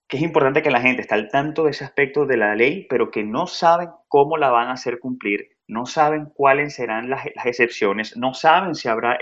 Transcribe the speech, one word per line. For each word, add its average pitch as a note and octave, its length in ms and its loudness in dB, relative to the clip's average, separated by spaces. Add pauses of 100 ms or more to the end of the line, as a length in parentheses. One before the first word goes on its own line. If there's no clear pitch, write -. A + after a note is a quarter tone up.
que C#3 80 -6
es C#3 80 -2
importante D3+ 380 2
que D3 100 2
la B2 80 2
gente B2+ 220 0
esté - 120 -2
al G#2+ 160 -2
tanto D3+ 340 0
de D3 60 4
ese C#3+ 140 -10
aspecto C#3 420 0
de B2+ 120 2
la G#2 180 2
ley, C3 340 2
pero A#2 220 0
que A2 100 -4
no A#2+ 240 -4
saben F3 420 2 (200)
cómo D3+ 280 4
la C#3+ 140 4
van A#2+ 160 4
a B2+ 60 -4
hacer B2 260 -6
cumplir, G#2 520 -4 (180)
no A#2 180 -4
saben D3+ 480 0
cuáles C#3+ 400 2
serán A#2 340 -6
las, C3+ 160 -4 (120)
las - 100 -6
excepciones, A2 680 -4
no B2+ 180 -4
saben E3+ 400 2
si C3+ 140 -8
habrá A#2 340 0